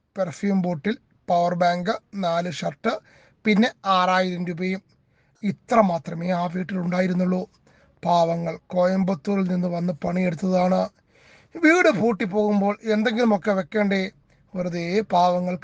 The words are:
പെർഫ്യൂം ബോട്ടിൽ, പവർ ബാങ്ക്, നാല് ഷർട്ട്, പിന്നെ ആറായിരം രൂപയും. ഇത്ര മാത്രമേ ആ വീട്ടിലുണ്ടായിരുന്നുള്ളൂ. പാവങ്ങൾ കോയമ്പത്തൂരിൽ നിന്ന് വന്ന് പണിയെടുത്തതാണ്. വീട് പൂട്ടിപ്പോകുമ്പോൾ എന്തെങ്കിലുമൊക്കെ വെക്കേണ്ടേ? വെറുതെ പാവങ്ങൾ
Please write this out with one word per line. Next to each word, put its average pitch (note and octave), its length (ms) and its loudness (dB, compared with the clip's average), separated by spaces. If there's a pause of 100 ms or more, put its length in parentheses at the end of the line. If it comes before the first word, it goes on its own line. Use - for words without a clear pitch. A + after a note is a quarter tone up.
(160)
പെർഫ്യൂം G3 480 -2
ബോട്ടിൽ, F3+ 300 -2 (340)
പവർ F3 340 2
ബാങ്ക്, F3+ 320 0 (300)
നാല് E3+ 340 -2
ഷർട്ട്, F3 340 -4 (520)
പിന്നെ G#3+ 240 4 (280)
ആറായിരം F#3 520 2
രൂപയും. F#3 320 -4 (720)
ഇത്ര - 260 -2 (140)
മാത്രമേ E3+ 380 -6 (120)
ആ F3 40 -2 (100)
വീട്ടിലുണ്ടായിരുന്നുള്ളൂ. F#3 880 -2 (640)
പാവങ്ങൾ E3+ 480 0 (180)
കോയമ്പത്തൂരിൽ F#3+ 800 0
നിന്ന് F3+ 240 -2
വന്ന് F3 160 -2 (120)
പണിയെടുത്തതാണ്. F#3 760 0 (760)
വീട് E4 360 4 (100)
പൂട്ടിപ്പോകുമ്പോൾ G#3 760 0 (200)
എന്തെങ്കിലുമൊക്കെ A3 640 0
വെക്കേണ്ടേ? G3 440 0 (520)
വെറുതെ F3 320 -4 (280)
പാവങ്ങൾ F3+ 500 2